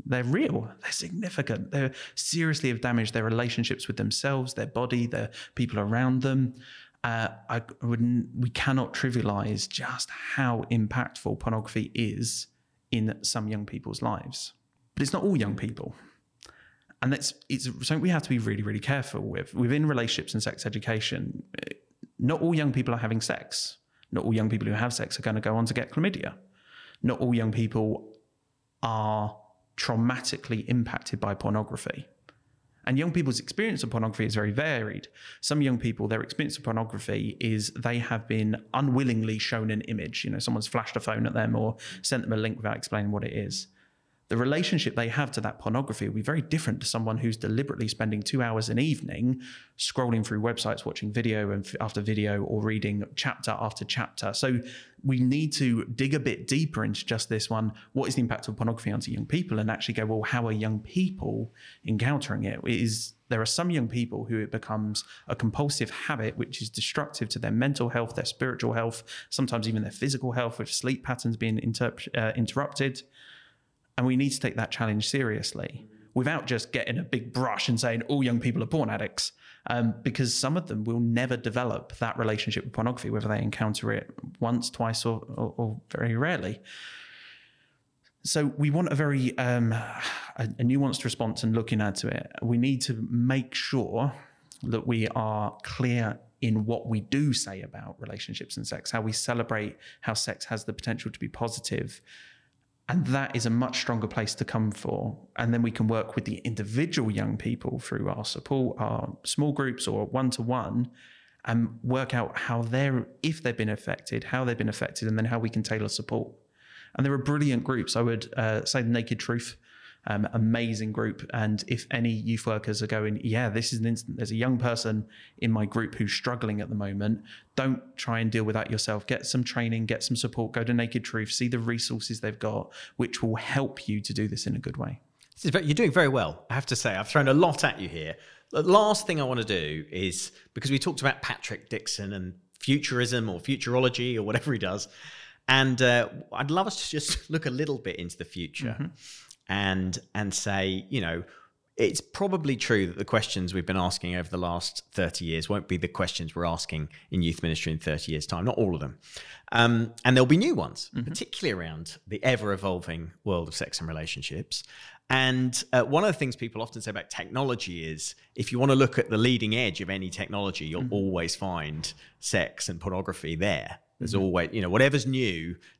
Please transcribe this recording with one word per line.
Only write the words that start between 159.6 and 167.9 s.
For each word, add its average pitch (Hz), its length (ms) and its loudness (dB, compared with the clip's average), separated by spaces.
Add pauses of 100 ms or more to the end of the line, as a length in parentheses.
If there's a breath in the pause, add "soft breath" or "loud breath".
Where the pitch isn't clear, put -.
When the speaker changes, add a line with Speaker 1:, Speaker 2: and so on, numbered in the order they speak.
Speaker 2:
and 127 120 12
there'll 127 100 12
be 143 100 10
new 262 180 6
ones, - 400 -4
Speaker 1:
Mm-hmm. 120 140 -2
Speaker 2:
particularly 147 500 -2
around 82 380 -8 (100)
the 104 160 -6
ever-evolving 92 920 0 (120)
world 87 240 0
of 80 60 -10
sex - 260 -4
and 80 80 -6
relationships. 80 720 -6 (460 loud breath)
And, 127 640 2
uh, 127 100 8
one 147 220 4
of 208 80 4
the - 60 -6
things 127 180 -2
people 110 260 -6
often 113 180 -10
say 107 100 -8
about 98 200 -8
technology 101 720 -2
is, 78 300 -6 (220 soft breath)